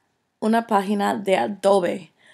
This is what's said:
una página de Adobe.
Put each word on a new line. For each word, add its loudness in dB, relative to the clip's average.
una 0
página 0
de 0
Adobe. 0